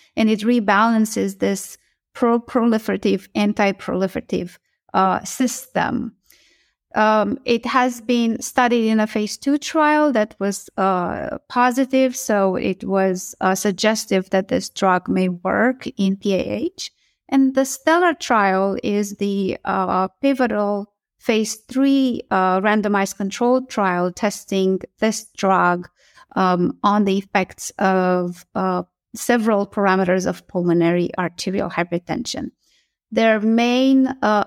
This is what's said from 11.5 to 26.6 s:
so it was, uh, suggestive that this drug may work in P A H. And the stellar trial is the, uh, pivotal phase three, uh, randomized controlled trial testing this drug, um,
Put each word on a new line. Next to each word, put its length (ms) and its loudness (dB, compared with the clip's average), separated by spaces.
so 420 0
it 280 -4
was, 560 -2
uh, 140 2
suggestive 760 -2
that 180 0
this 200 -2
drug 400 0
may 200 0
work 580 -2
in 200 0
P 180 -2
A 40 0
H. 520 -6
And 260 2
the 100 2
stellar 500 2
trial 680 0
is 340 -2
the, 480 -2
uh, 440 -2
pivotal 720 0
phase 380 0
three, 720 0
uh, 300 2
randomized 560 0
controlled 520 0
trial 440 -2
testing 680 -2
this 280 -2
drug, 520 0
um, 460 0